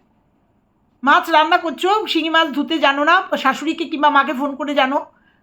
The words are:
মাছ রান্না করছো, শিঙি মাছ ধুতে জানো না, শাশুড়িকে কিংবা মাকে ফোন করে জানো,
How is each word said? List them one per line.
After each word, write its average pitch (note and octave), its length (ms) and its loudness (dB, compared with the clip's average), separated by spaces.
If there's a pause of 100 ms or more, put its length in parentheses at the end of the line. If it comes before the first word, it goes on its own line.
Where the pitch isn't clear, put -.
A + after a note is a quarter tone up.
(1040)
মাছ E4 260 2
রান্না D#4+ 280 4
করছো, F4+ 500 -2
শিঙি D#4+ 220 -2
মাছ D#4+ 180 2
ধুতে C#4+ 320 -4
জানো C#4+ 240 2
না, F4+ 340 2
শাশুড়িকে D4 480 -2
কিংবা D4 240 0
মাকে C#4 240 2
ফোন C#4 220 -6
করে D4 200 -6
জানো, C#4 300 0 (380)